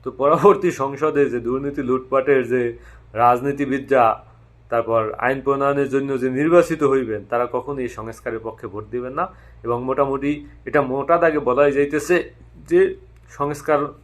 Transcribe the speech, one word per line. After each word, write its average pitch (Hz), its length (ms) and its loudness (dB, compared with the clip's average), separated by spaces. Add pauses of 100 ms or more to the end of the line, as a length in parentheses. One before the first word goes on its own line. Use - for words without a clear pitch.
তো - 80 -10
পরবর্তী 165 600 4
সংসদে 143 580 -2
যে 120 100 -4
দুর্নীতি 139 440 -4
লুটপাটের 131 580 2 (100)
যে 123 100 2 (520)
রাজনীতিবিদরা, 127 920 2 (640)
তারপর 113 320 0 (240)
আইন 135 160 -2
প্রণয়নের 139 480 0
জন্য 139 200 -2 (120)
যে 127 80 -2
নির্বাচিত 160 540 2
হইবেন, 123 380 0 (100)
তারা 120 200 0
কখনোই 131 320 -6
এই 113 140 -6
সংস্কারের 113 420 -10
পক্ষে 110 280 -12
ভোট 104 260 -12
দিবেন 123 200 -8
না। 165 120 -4 (380)
এবং 120 200 -2
মোটামুটি 139 480 0 (340)
এটা 147 160 2
মোটা 131 360 0
দাগে 160 220 2
বলাই 139 320 4
যাইতেছে 143 440 0 (540)
যে 175 120 4 (480)
সংস্কার 147 500 -2 (240)